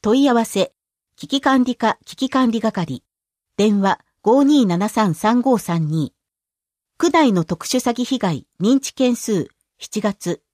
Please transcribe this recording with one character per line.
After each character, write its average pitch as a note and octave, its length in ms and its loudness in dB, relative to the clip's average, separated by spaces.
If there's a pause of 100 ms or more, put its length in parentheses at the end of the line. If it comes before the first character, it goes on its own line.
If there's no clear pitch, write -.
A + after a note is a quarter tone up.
問 B3+ 220 2
い C#4+ 60 4
合 A#3+ 60 2
わ A3+ 100 2
せ、 - 280 -4 (420)
危 - 120 -18
機 C4+ 140 -2
管 C4+ 220 2
理 A#3+ 120 -2
課 - 300 -2
危 - 100 -20
機 C4 140 -4
管 B3+ 220 0
理 A3 100 -2
係。 E3+ 400 -4 (560)
電 G3+ 240 2
話、 G3 180 0 (220)
五 C4 220 4
二 C#4 220 4
七 F#3 240 0
三 G#3 260 0
三 A#3 260 0
五 B3 160 2
三 E3+ 300 -4
二。 D3+ 260 -4 (840)
区 F4 120 0
内 D4 240 4
の F3 100 0
特 - 240 -8
殊 B3+ 120 0
詐 A#3+ 140 -2
欺 B3 120 -4
被 B3+ 140 -4
害 E3+ 280 -4 (140)
認 B3 180 2
知 - 140 -10
件 B3 220 0
数、 F#3+ 340 -4 (300)
七 - 220 -8
月。 G3+ 400 -4 (120)